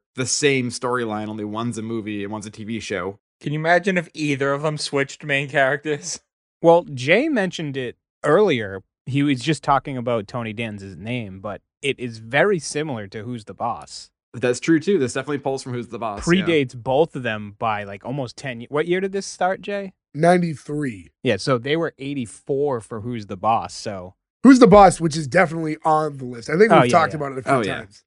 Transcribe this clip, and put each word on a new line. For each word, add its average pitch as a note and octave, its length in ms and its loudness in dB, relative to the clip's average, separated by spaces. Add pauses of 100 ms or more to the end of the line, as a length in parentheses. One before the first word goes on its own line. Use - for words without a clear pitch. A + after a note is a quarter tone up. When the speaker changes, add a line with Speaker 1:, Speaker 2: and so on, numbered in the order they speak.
(140)
Speaker 1:
the B2+ 100 -4
same C3 460 2
storyline, A2+ 580 -4
only G#2+ 160 -8
one's A2 320 -4
a A2+ 60 -6
movie G#2+ 420 -6
and G2+ 80 -8
one's G#2+ 140 -10
a A2 40 -14
T G#2+ 140 -16
V G#2+ 160 -8
show. G2 380 -6 (240)
Speaker 2:
Can D3 100 -4
you D#3 80 -4
imagine F3 380 2
if E3 160 -4
either C#3 400 -2
of C#3+ 80 -4
them D#3 160 -2
switched - 440 -4
main C#3+ 280 -2
characters? C#3+ 680 0 (420)
Speaker 3:
Well, E3+ 220 6 (100)
Jay E3 340 2
mentioned E3+ 480 -2
it B2 200 -6 (280)
earlier. C#3+ 580 2 (220)
He C#3 180 0
was C#3 200 0
just D3+ 200 -2
talking C#3+ 360 0
about A#2 300 -2
Tony A2+ 260 -8
Danza's G2+ 420 -10
name, G2+ 440 -8
but G2+ 200 -10 (220)
it C3+ 180 -2
is A#2 180 -8
very D3 400 0
similar C#3+ 500 -6
to A2 140 -12
Who's A#2 220 -10
the G2+ 100 -16
Boss. - 560 -10 (240)
Speaker 1:
That's B2 260 0
true, D#3+ 200 4
too. G3 180 2
This B2+ 160 0
definitely C#3 240 -4
pulls C3+ 240 -6
from C3 120 -10
Who's A#2+ 140 -8
the A2+ 100 -12
Boss, G#2+ 280 -8
yeah. F3+ 160 4
Speaker 3:
Predates D3+ 340 0
both C3 400 0
of C3 60 -6
them G#2+ 360 -6
by, G#2+ 260 -4
like, G2+ 200 -14
almost B2 340 -8
ten A#2+ 240 -10
ye-, A#2+ 80 -14
what D3+ 180 -2
year F3+ 120 0
did G3 120 -4
this G3 140 -6
start, F#3 340 -4
Jay? G3+ 320 -8 (220)
Speaker 4:
Ninety-three. D3 960 0 (120)
Speaker 3:
Yeah, A2+ 140 2
so C3 220 0
they C#3 180 -2
were D#3+ 220 -4
eighty-four C3+ 840 -4
for G#2+ 220 -12
Who's A#2 240 -8
the G2+ 100 -10
Boss, G2 360 0
so. F#2+ 420 -12 (280)
Speaker 4:
Who's C4 160 10
the A#3+ 80 10
Boss, F#3 340 10
which D#3+ 160 -2
is D#3 120 -6
definitely D#3+ 560 0
on D#3 340 2
the C3 60 -10
list. B2 260 -12
I D#3+ 80 0
think A3 140 6
Speaker 3:
Oh, D#3 80 10
Speaker 4:
we've B2 100 4
Speaker 3:
yeah, E3+ 80 6
Speaker 4:
talked D#3 140 4
Speaker 3:
yeah. D#3 60 -6
Speaker 4:
about C#3 140 -6
it C3 60 -8
a B2+ 40 -8
few C#3 100 0
Speaker 1:
Oh, B2+ 100 4
yeah. F2+ 160 -4
Speaker 4:
times. - 280 -18